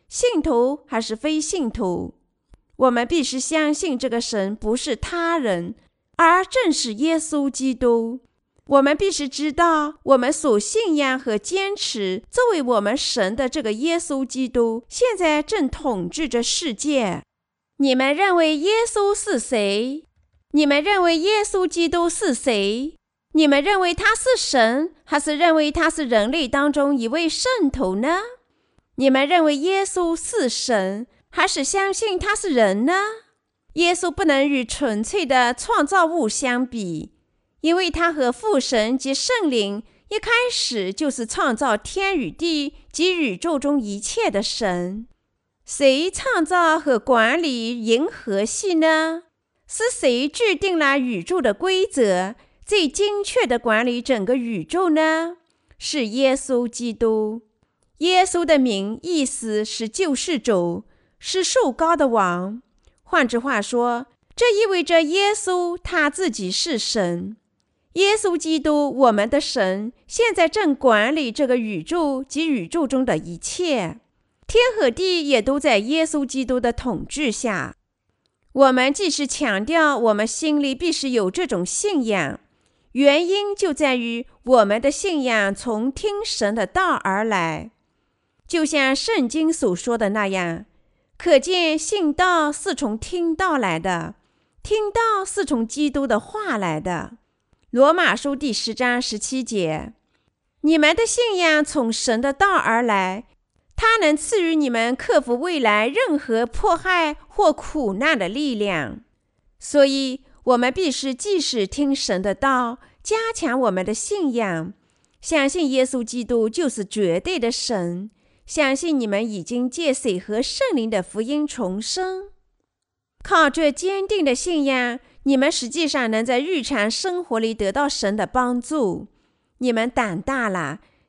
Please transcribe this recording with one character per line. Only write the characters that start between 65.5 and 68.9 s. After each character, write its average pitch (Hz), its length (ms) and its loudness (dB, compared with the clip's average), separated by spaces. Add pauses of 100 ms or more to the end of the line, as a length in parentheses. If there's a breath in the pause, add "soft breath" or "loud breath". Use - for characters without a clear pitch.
他 311 260 0
自 359 200 -2
己 190 220 -6
是 294 260 -2
神。 185 600 -2 (560)
耶 392 220 2
稣 370 220 0
基 320 220 -2
督， 294 360 2